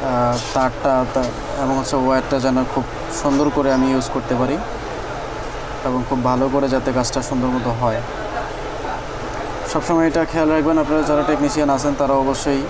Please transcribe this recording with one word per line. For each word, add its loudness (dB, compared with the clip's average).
আহ, 2
তারটা 2
তা-, -2
এবং 0
হচ্ছে -2
ওয়্যারটা 2
যেন 2
খুব 0
সুন্দর 2
করে 2
আমি 4
ইউজ 0
করতে -2
পারি 0
এবং 0
খুব 0
ভালো 2
করে 2
যাতে 0
কাজটা 0
সুন্দর 0
মতো 0
হয়। 0
সবসময় 4
এটা 2
খেয়াল 2
রাখবেন, 4
আপনারা 2
যারা 2
technician 2
আছেন, 2
তারা 2
অবশ্যই 2